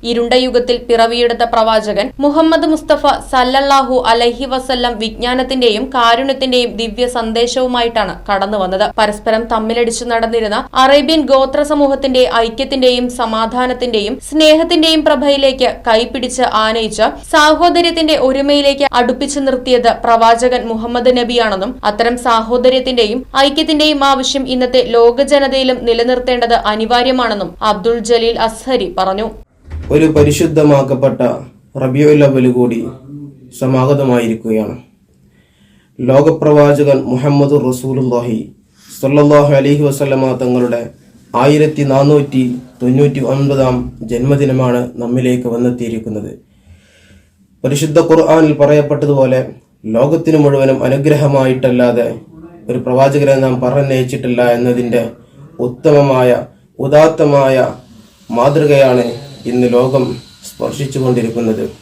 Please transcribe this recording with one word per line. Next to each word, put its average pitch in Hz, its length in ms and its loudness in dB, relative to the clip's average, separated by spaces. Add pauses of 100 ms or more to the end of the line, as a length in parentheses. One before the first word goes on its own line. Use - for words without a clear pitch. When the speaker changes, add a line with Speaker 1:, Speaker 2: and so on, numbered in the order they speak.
(100)
Speaker 1:
ഇരുണ്ട 233 220 -2 (120)
യുഗത്തിൽ 247 320 -2 (120)
പിറവിയെടുത്ത 233 640 0
പ്രവാചകൻ 220 540 0 (180)
മുഹമ്മദ് 320 480 2
മുസ്തഫ 302 300 -2 (300)
സല്ലല്ലാഹു 269 640 2 (160)
അലൈഹി 240 300 0 (100)
വസല്ലം 254 400 -2 (100)
വിജ്ഞാനത്തിന്റെയും 247 840 -2 (100)
കാരുണ്യത്തിന്റെയും 247 760 0 (100)
ദിവ്യ 226 240 -4 (120)
സന്ദേശവുമായിട്ടാണ് 233 960 -4 (140)
കടന്നു 202 340 -2
വന്നത്. 190 240 -2 (120)
പരസ്പരം 214 440 -2 (100)
തമ്മിലടിച്ചു 233 580 -4
നടന്നിരുന്ന 226 460 -2 (260)
അറേബ്യൻ 294 380 2 (100)
ഗോത്ര 269 300 2 (100)
സമൂഹത്തിന്റെ 269 540 0 (200)
ഐക്യത്തിന്റെയും 247 640 -2 (140)
സമാധാനത്തിന്റെയും 233 960 -4 (140)
സ്നേഹത്തിന്റെയും 311 800 2
പ്രഭയിലേക്ക് 277 600 0 (180)
കൈപിടിച്ച് 240 560 -2 (200)
ആനയിച്ച് 220 420 -2 (280)
സാഹോദര്യത്തിന്റെ 320 840 2 (120)
ഒരുമയിലേക്ക് 277 600 0 (120)
അടുപ്പിച്ചു 269 460 -2
നിർത്തിയത് 254 440 0 (140)
പ്രവാചകൻ 233 580 2 (100)
മുഹമ്മദ് 240 460 0
നബിയാണെന്നും 226 540 -2 (180)
അത്തരം 233 360 -2
സാഹോദര്യത്തിന്റെയും 240 960 0 (240)
ഐക്യത്തിന്റെയും 302 560 0 (100)
ആവശ്യം 269 340 -2 (100)
ഇന്നത്തെ 247 280 0 (140)
ലോക 233 260 4 (100)
ജനതയിലും 262 460 0 (100)
നിലനിർത്തേണ്ടത് 240 680 0 (160)
അനിവാര്യമാണെന്നും 226 800 -2 (200)
അബ്ദുൽ 226 280 -2 (120)
ജലീൽ 233 260 0 (120)
അസ്ഹരി 220 400 -4 (100)
പറഞ്ഞു. 190 300 -4 (680)
Speaker 2:
ഒരു 160 120 4 (100)
പരിശുദ്ധമാക്കപ്പെട്ട 143 1040 0 (640)
റബിയുൽ 147 440 4
അവ്വൽ 131 200 2 (120)
കൂടി 117 200 0 (800)
സമാഗതമായിരിക്കുകയാണ്. 123 1160 0 (1300)
ലോകപ്രവാചകൻ 143 880 4 (120)
മുഹമ്മദ് 143 460 0 (100)
റസൂലുള്ളാഹി 123 720 -4 (600)
സ്വല്ലല്ലാഹു 147 580 4
അലൈഹി 143 300 2
വസല്ലമ 135 420 -2 (100)
തങ്ങളുടെ 123 400 0 (640)
ആയിരത്തി 151 400 2 (100)
നാനൂറ്റി 135 520 2 (380)
തൊണ്ണൂറ്റി 139 380 2 (120)
ഒൻപതാം 135 440 0 (360)
ജന്മദിനമാണ് 131 680 0 (220)
നമ്മിലേക്ക് 123 520 -2
വന്നെത്തിയിരിക്കുന്നത്. 113 800 -4 (1300)
പരിശുദ്ധ 147 340 0 (120)
ഖുർആനിൽ 160 520 4
പറയപ്പെട്ടതുപോലെ 143 800 2 (540)
ലോകത്തിന് 156 460 2
മുഴുവനും 135 440 2
അനുഗ്രഹമായിട്ടല്ലാതെ 131 1200 2 (600)
ഒരു 123 160 -4
പ്രവാചകരെ 135 600 2
നാം 131 100 0 (100)
പറഞ്ഞയച്ചിട്ടില്ല 127 800 0 (140)
എന്നതിൻ്റെ 120 460 0 (640)
ഉത്തമമായ, 135 640 2 (540)
ഉദാത്തമായ 143 720 4 (800)
മാതൃകയാണ് 139 720 4 (440)
ഇന്ന് 123 160 2 (100)
ലോകം 127 280 2 (460)
സ്പർശിച്ചുകൊണ്ടിരിക്കുന്നത്. 117 1120 -4 (180)